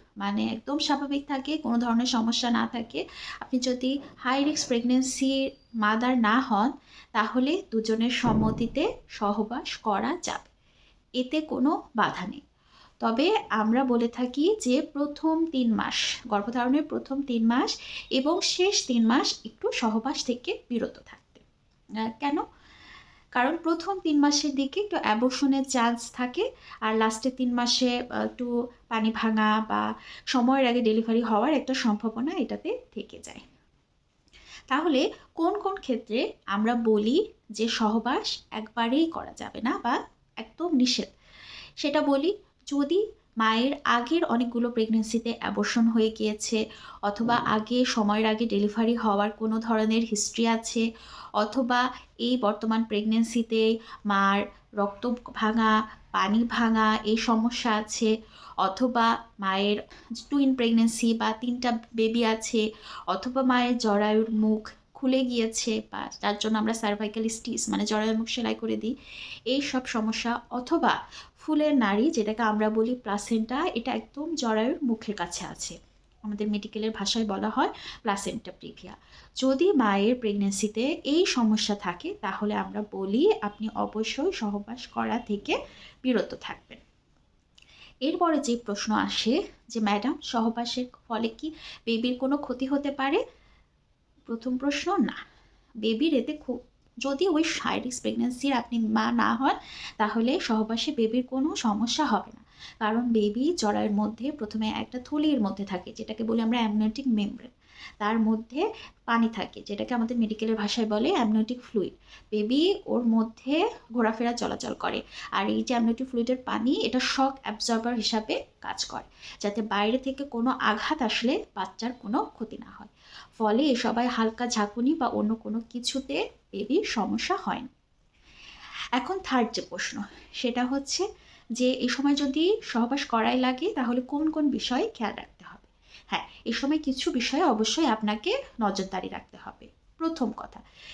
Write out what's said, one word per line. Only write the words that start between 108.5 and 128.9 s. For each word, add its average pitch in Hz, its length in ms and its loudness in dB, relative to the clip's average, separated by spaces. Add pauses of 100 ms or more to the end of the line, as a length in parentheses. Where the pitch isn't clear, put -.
পানি 233 240 2
থাকে, 214 340 -8
যেটাকে 214 320 -6
আমাদের 233 240 -2
মেডিকেলের 220 380 0
ভাষায় 214 300 -2
বলে 214 260 2
অ্যামনিওটিক 226 500 2
ফ্লুইড। - 300 -2 (380)
বেবি 262 440 2 (120)
ওর 240 200 0
মধ্যে 226 640 2 (240)
ঘোরাফেরা 233 400 0
চলাচল - 420 -6
করে, - 280 -4 (280)
আর 196 180 -2
এই 220 140 2
যে 247 120 -2
অ্যামনিওটিক 233 340 0
ফ্লুইডের 240 280 0
পানি, 220 360 -2
এটা 254 280 0
শক 269 420 0
অ্যাবজর্বার 226 520 -2
হিসাবে 220 500 -2 (160)
কাজ - 240 -6
করে, - 200 -10 (360)
যাতে 208 220 -2
বাইরে 214 360 2
থেকে 269 260 -6
কোনো 240 260 0
আঘাত 247 520 0
আসলে 262 420 0 (100)
বাচ্চার 208 380 -6
কোনো 247 320 -2
ক্ষতি - 340 -12
না - 120 -18
হয়। - 180 -20 (500)
ফলে 226 240 4
এ 285 120 4
সবাই 233 320 0
হালকা 226 400 0
ঝাঁকুনি 240 480 0
বা 262 140 0
অন্য 208 260 0
কোনো 220 260 -6
কিছুতে 269 720 -6 (220)
বেবির 247 320 0
সমস্যা 226 520 -2
হয় 214 240 -4
না। - 80 -10 (1200)